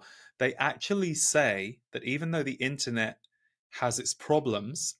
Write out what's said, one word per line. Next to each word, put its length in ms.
They 160
actually 600
say 680
that 120
even 260
though 120
the 120
internet 640
has 280
its 140
problems 880